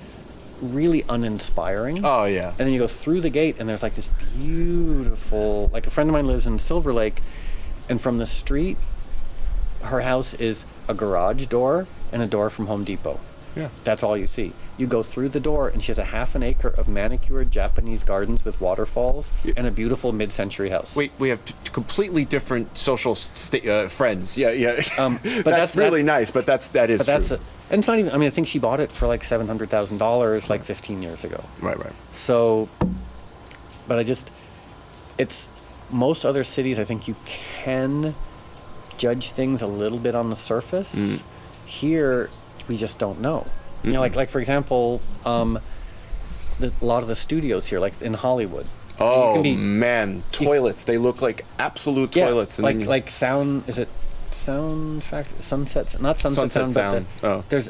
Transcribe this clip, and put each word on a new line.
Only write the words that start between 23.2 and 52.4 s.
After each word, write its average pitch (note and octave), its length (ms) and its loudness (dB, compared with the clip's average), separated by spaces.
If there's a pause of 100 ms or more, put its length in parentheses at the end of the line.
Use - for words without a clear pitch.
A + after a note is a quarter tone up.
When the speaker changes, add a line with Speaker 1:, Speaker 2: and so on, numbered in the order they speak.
Speaker 2:
sta-, - 340 -2
uh, G#2 200 2
friends. G2 480 -2
Yeah, B2 140 2
yeah. A#2+ 300 0 (180)
Speaker 1:
Um, B2 220 0
Speaker 2:
<laughs> - 20 -14
Speaker 1:
but - 0 -
Speaker 2:
That's A3+ 220 -2
Speaker 1:
that's, E3 320 2
Speaker 2:
really E3 260 4
Speaker 1:
that D3 40 4
Speaker 2:
nice, C3+ 260 2
but B2+ 140 0
that's, C3+ 240 0
that A#2+ 200 4
is A2 120 4
Speaker 1:
but - 40 -6
that's D3 220 2
Speaker 2:
true. B2+ 80 -2
Speaker 1:
a, - 360 -14
and G3+ 60 4
it's G3+ 80 2
not A3+ 140 4
even, F#3 120 2
I C#3 60 0
mean, D3 80 4
I C3+ 40 2
think E3 180 0
she D3 100 -2
bought B2 220 0
it D3 100 -2
for, - 160 0
like, A#2+ 160 0
seven A2+ 240 -2
hundred A2 240 -4
thousand G#2 280 0
dollars, A2 520 2
like, B2+ 140 -2
fifteen G2+ 380 -8
years E2 200 -10
ago. - 220 -10 (160)
Speaker 2:
Right, - 180 -4
right. - 140 -10 (180)
Speaker 1:
So, A2+ 580 2 (1160)
but A#2+ 120 2
I A#2 40 4
just, B2 300 -4 (840)
it's, - 320 -2 (420)
most B2+ 340 0
other C3+ 180 2
cities, B2+ 380 -2
I G#2 40 -2
think A2 220 -6
you A2+ 80 -4 (100)
can C#3 920 -4 (800)
judge A#2+ 340 -2
things C3 320 -2
a G#2+ 60 -2
little G#2 300 -2
bit A#2 180 -2
on A#2 140 -2
the A2 60 -4
surface. B2+ 600 -4
Speaker 2:
Mm. G2+ 260 -2 (440)
Speaker 1:
Here, C#3+ 640 0 (380)
we A#2 80 -4
just G#2 220 -4
don't G2+ 220 -4
know. C#3 260 -2 (360)
You A#2 100 0
know, C3 60 4
Speaker 2:
Mm-mm. C3 40 2
Speaker 1:
like, B2 140 0
like, C3 140 0
for C3+ 100 -2
example, B2 600 2 (260)
um, A2+ 320 2 (1000)
the, B2 200 0
a - 40 0
lot A#2+ 180 2
of A2+ 60 -6
the A2+ 60 -2
studios C#3 520 -2
here, F#2 140 -2
like, F#2+ 200 -2
in A2+ 140 -4
Hollywood, G#2+ 500 -2
you - 420 -4
Speaker 2:
Oh, B2+ 280 6
Speaker 1:
can D#3 80 4
be C#3 140 2
Speaker 2:
man, G#2 600 0
Speaker 1:
you A2 60 -8 (240)
Speaker 2:
toilets. C3 380 2
They A#2 140 2
look B2 220 0
like A#2+ 240 -2 (140)
absolute C3+ 560 -2
Speaker 1:
Yeah, F3 140 4
Speaker 2:
toilets. A2+ 300 0